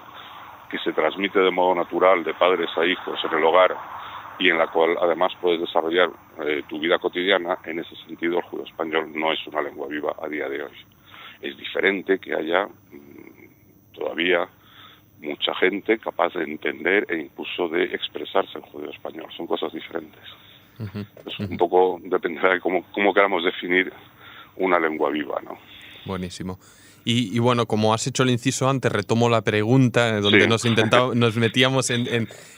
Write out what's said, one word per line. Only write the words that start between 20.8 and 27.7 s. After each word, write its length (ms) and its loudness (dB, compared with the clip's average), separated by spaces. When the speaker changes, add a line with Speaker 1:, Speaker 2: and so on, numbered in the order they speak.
Speaker 1:
Es 140 -10
un 60 -6
Speaker 2:
ujú. 120 -8
Speaker 1:
poco, 460 2
dependerá 500 0
de 60 2
cómo, 320 -2
cómo 220 2
queramos 320 2
definir 460 0
una 220 2
lengua 300 0
viva, 340 -4
¿no? 140 -14
Speaker 2:
Buenísimo. 540 -8
Y, 300 -2
y 40 2
bueno, 280 2
como 260 4